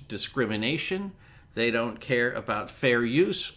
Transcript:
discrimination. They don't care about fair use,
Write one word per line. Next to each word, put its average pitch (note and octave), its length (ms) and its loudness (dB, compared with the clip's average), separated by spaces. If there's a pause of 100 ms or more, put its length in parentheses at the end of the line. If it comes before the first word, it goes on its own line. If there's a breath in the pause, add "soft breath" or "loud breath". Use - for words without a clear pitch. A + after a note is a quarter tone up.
discrimination. C3 1080 -2 (400 loud breath)
They A#2 160 2
don't A#2 300 -2
care B2 320 2
about G#2+ 400 -4
fair A#2+ 320 2
use, D#3+ 540 2